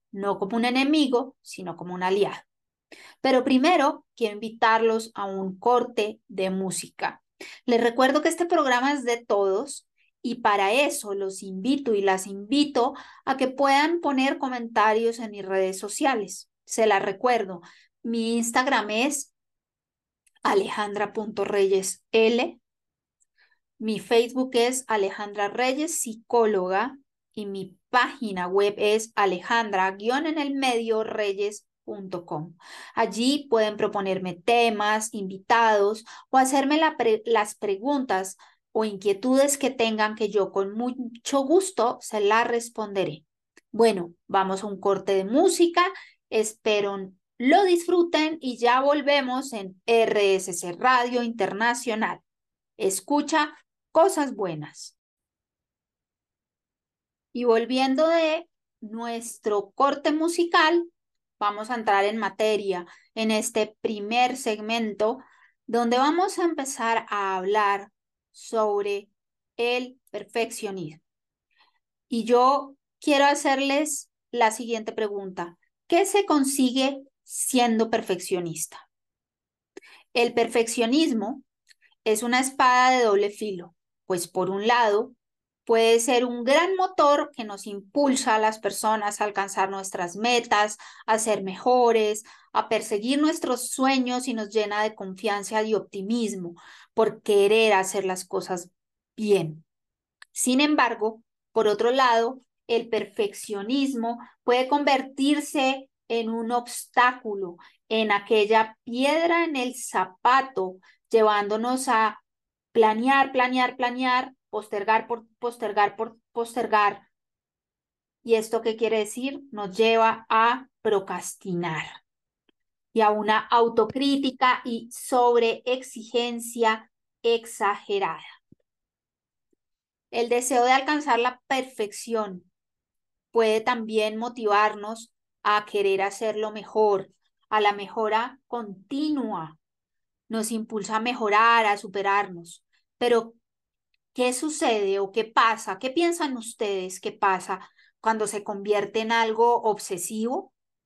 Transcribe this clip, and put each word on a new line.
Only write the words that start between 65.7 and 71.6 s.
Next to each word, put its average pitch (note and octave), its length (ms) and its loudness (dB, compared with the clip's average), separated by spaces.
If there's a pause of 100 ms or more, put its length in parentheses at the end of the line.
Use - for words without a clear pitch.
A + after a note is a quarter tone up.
vamos E4+ 400 2
a F4 40 0
empezar B3+ 640 -2
a G3 300 -4
hablar G3+ 540 0 (400)
sobre G#3 800 -2 (480)
el B3 420 -4 (100)
perfeccionismo. G3+ 920 -8 (1080)